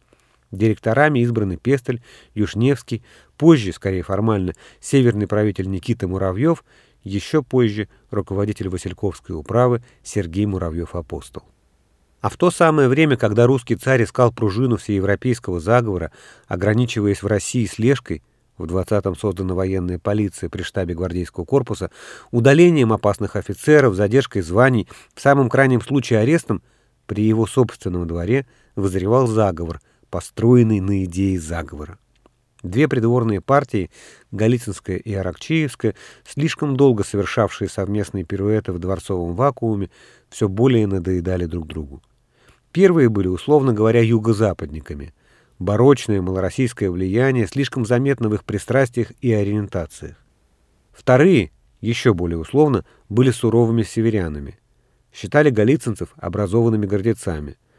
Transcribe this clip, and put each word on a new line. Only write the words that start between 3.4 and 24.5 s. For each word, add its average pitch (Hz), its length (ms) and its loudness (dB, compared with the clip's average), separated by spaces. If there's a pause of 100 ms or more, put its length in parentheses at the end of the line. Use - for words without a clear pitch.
скорее 95 300 -4
формально, 98 500 0 (280)
северный 117 480 2
правитель 104 420 -2
Никита 98 380 -4
Муравьев, 95 560 -2 (400)
еще 104 400 -2
позже 110 440 0 (220)
руководитель 101 580 -4
Васильковской 87 680 -8
управы 120 480 0 (180)
Сергей 95 440 -4
Муравьев-Апостол. 85 1000 -8 (760)
А 104 80 -2
в - 80 -10
то 180 140 2
самое 156 380 4
время, 143 280 4
когда 113 300 4
русский 123 300 2
царь 131 260 2
искал 120 300 2
пружину 110 440 -2
всеевропейского 98 840 -2
заговора, 98 500 0 (380)
ограничиваясь 104 720 0
в 98 60 -2
России 107 380 -2
слежкой, 107 580 -2 (340)
В 85 80 -8
двадцатом 92 500 -2
создана 92 380 -4
военная 92 440 -4
полиция 104 500 -4
при 92 140 -10
штабе 87 320 -6
гвардейского 87 500 -6
корпуса, 117 460 -4 (400)
удалением 139 640 6
опасных 101 440 -2
офицеров, 123 580 2
задержкой 104 480 0
званий, 104 460 2 (260)